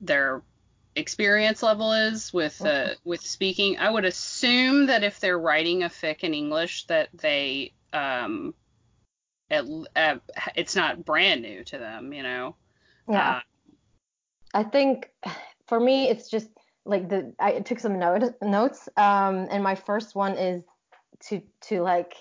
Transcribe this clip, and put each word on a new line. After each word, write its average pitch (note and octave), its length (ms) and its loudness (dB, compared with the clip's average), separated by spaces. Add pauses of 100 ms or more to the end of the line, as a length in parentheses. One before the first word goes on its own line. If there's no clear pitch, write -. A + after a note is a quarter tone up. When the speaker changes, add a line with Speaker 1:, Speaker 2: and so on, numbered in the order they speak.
Speaker 1:
their C#3 400 0 (540)
experience G#3 680 0
level A3 300 2
is A3 400 0
with, D#3+ 280 -2
uh, C#3+ 280 0
Speaker 2:
Mm-hmm. - 200 -8
Speaker 1:
with E3+ 120 -4
speaking. F#3+ 560 -2
I G3 120 0
would A3 160 0
assume C4 840 2
that A#3 160 4
if G3+ 180 -2
they're F3+ 180 2
writing E3 440 2
a E3+ 60 -2
fic D#3 340 -6
in E3 100 0
English, D3+ 540 -4
that D#3+ 260 2
they, C#3+ 600 -2 (200)
um, B2 600 -4 (960)
at, D3 140 0 (320)
uh, D3+ 220 2 (380)
it's - 200 -4
not E3+ 300 -2
brand D#3+ 360 2
new G#2 220 -14
to C#3 140 -14
them, A2+ 340 -12
you C#3+ 120 -12
know? B2+ 320 -6 (520)
Speaker 2:
Yeah. D3 300 2
Speaker 1:
Uh, B2 40 -8 (1120)
Speaker 2:
I G#3+ 100 2
think C4+ 480 2 (560)
for A#3 120 2
me, C4 300 4
it's A3 200 -2
just, G#3+ 200 -4 (360)
like, F#3+ 240 0
the, F3 300 -2
I G#3 220 2
took A#3 180 -4
some G3+ 180 -2
note-, F#3 440 0
notes, G#3 460 0 (100)
um, G3 520 4
and G3+ 140 -2
my G3 120 0
first G#3 400 -4
one G3 220 -2
is F3+ 260 -2 (640)
to, G3 140 -6 (200)
to, F#3+ 200 -2
like, F3 400 0